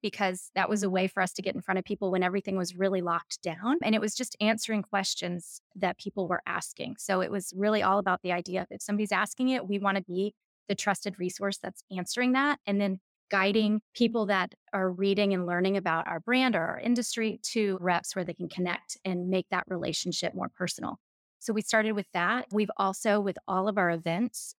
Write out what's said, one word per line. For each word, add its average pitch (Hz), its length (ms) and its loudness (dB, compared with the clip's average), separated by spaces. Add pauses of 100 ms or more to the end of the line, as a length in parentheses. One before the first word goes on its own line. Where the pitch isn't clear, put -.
because 190 500 -2
that 190 160 2
was 208 140 0
a 202 60 2
way 185 180 2
for 185 160 0
us 185 100 -2
to - 80 -10
get 185 140 -2
in 185 60 -8
front 185 180 0
of 180 40 -4
people 196 280 -2
when 185 100 2
everything 190 360 0
was 180 180 -4
really 185 260 2
locked 170 400 -4
down. 202 400 -2
And 220 140 2
it 208 60 2
was 214 120 -2
just - 260 -6
answering 214 440 0
questions 180 800 -4 (160)
that 180 200 -2
people 196 300 -4
were 180 180 0
asking. - 540 -6
So 190 220 0
it - 100 -2
was 185 260 -4
really 208 240 2
all 190 160 4
about 190 240 0
the 180 120 0
idea 180 280 -2
of 175 80 -6
if - 140 -12
somebody's 208 280 0
asking 214 380 2
it, 240 180 0
we 202 120 0
want 196 180 2
to 190 60 -2
be 190 320 -2 (320)
the 196 80 0
trusted 196 420 -2
resource 196 400 -2
that's - 320 -10
answering 240 440 0
that, 277 340 2
and 202 120 2
then 190 200 0 (320)
guiding 208 500 4 (140)
people 226 320 2
that 190 260 0 (200)
are 190 180 2
reading 196 420 4
and 180 140 0
learning 180 280 2
about 165 320 0
our 170 120 -4
brand 254 360 2
or 165 60 2
our 160 180 -4
industry 226 640 0
to 196 400 0
reps 175 340 0
where 185 100 -2
they 165 100 -8
can 170 120 -6
connect - 560 -4
and 180 240 -2
make 185 220 0
that 180 180 -2
relationship 170 680 -4
more 185 140 -4
personal. - 500 -6 (400)
So - 120 -4
we 214 100 0
started 220 300 2
with 202 220 -2
that. 190 400 0
We've 214 240 2
also, 202 420 2
with 196 180 0 (120)
all 190 180 2
of 202 100 0
our 175 140 4
events 170 680 -2